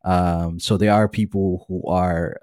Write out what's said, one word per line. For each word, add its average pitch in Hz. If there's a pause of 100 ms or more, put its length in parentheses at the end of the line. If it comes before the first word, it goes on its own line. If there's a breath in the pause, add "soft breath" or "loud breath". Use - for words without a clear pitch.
Um, 87
so 107
there 104
are 107
people 98
who 92
are 87